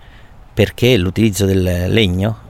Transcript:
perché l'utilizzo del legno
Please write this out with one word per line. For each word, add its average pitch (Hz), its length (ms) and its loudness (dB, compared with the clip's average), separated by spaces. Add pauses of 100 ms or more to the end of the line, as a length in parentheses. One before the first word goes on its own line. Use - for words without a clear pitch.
(540)
perché 120 420 0
l'utilizzo 98 480 0
del 92 480 0
legno 101 580 0